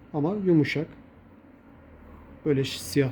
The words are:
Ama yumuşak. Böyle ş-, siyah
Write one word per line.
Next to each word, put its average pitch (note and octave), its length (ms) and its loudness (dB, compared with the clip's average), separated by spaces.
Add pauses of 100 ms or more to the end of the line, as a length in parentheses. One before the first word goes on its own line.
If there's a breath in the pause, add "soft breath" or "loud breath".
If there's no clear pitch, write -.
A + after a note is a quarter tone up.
(120)
Ama E3 240 0 (100)
yumuşak. D#3 400 2 (1600)
Böyle C3+ 180 2
ş-, - 140 -8
siyah C3+ 340 0